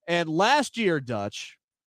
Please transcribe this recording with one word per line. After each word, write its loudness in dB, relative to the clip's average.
And 0
last 2
year, 0
Dutch, -8